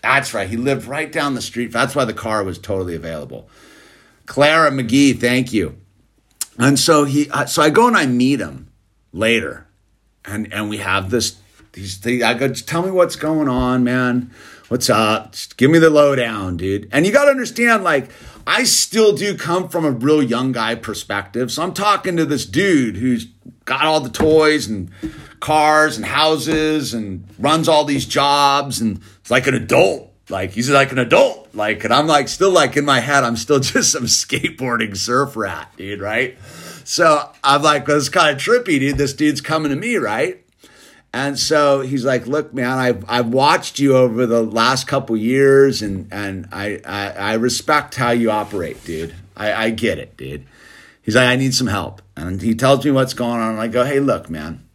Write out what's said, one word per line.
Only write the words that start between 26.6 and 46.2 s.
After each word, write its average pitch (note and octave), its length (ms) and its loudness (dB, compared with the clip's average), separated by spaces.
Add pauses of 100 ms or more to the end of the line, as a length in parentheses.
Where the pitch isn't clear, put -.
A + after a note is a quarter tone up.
and G2+ 340 -8 (100)
runs D#3 300 2
all D3+ 160 4
these C#3 220 -2
jobs C#3+ 760 2
and G2+ 180 -2 (200)
it's - 120 -8
like B2+ 160 2
an C3+ 60 0
adult. C#3+ 600 2 (160)
Like, F#2+ 220 -6
he's A#2+ 180 -4
like C#3 220 4
an B2+ 80 -2
adult. - 540 2
Like, G#2 320 -4
and G#2+ 80 2
I'm, D3 120 4
like, D3 220 2
still, F#3+ 240 0
like, E3 240 2
in D3 80 0
my C3+ 160 2
head, C3+ 240 2
I'm A#2 140 -2
still C#3+ 220 0
<laughs> - 20 -2
just A3 300 0
some C3 140 -2
skateboarding A#2+ 920 -4
surf C3 380 -2
rat, F2+ 420 -8
dude, G2 240 -12
right? A2 360 -4 (460)
So D#3 460 2 (140)
I'm C#3 180 4
like, D3+ 240 2
"This D3 180 2
is - 60 -4
kinda D#3 260 2
trippy, F#3+ 440 0
dude. C#3 180 0
This C3+ 160 -2
dude's D3+ 280 0
coming D#3 300 -2
to C3+ 60 -2
me, A#3+ 200 -4
right?" A#2+ 460 -4 (720)
And C#3 260 -4
so C#3+ 420 2
he's C3 240 -4
like, B2+ 220 0
"Look, D3 260 -4
man, C3 240 -2
I've, B2 300 0
I've A#2+ 200 -2
watched C#3+ 520 2
you C#3 160 4
over B2 300 4
the A#2 180 2
last A#2 440 0
couple C3+ 300 -2
years, C3+ 640 4
and, G2 300 -6
and F#2+ 400 -8